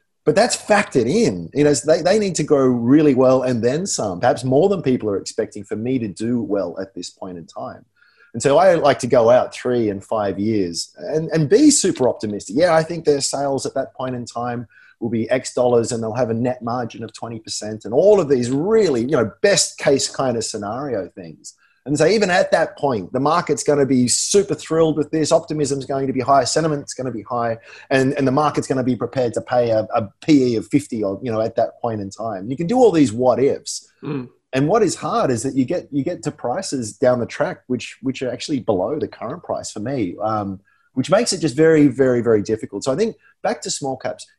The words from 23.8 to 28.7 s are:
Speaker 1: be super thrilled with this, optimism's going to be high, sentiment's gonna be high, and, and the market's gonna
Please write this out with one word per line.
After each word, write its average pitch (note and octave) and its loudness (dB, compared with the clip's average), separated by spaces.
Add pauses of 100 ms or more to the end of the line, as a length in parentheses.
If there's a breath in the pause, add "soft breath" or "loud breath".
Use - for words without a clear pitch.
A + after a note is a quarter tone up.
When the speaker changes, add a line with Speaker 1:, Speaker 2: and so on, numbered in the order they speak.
Speaker 1:
be B2 2
super F#3+ 0
thrilled D#3+ 0
with D3 -2
this, D#3+ 0
optimism's D3 -2
going C#3 -4
to C3 -2
be B2+ -2
high, C3 2
sentiment's D3+ -2
gonna B2+ -8
be A2 -10
high, A#2 -4 (320 loud breath)
and, C3+ 2
and C3+ 0
the B2+ 2
market's D3 0
gonna C3 -2